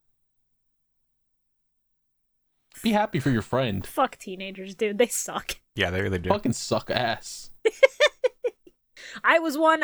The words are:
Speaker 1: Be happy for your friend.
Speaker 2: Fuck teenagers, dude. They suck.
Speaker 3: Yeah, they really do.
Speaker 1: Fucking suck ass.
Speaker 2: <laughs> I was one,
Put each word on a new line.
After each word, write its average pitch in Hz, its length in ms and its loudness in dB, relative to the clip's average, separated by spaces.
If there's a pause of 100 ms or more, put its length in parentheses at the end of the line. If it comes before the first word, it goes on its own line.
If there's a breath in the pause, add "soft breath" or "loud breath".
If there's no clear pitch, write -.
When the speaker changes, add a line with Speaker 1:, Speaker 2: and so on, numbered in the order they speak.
(2750)
Speaker 1:
Be 226 100 4
happy 208 260 2
for 139 100 2
your 113 140 2
friend. 113 420 0
Speaker 2:
Fuck - 320 -2
teenagers, 190 560 -12
dude. 208 240 -2
They 240 100 6
suck. - 500 -6 (180)
Speaker 3:
Yeah, 92 160 0
they 92 100 0
really 98 160 0
do. 87 120 -4
Speaker 1:
Fucking 107 240 0
suck - 360 -4
ass. - 640 -4 (120)
Speaker 2:
<laughs> - 1600 -2
I 285 140 4
was 320 200 0
one, 320 260 4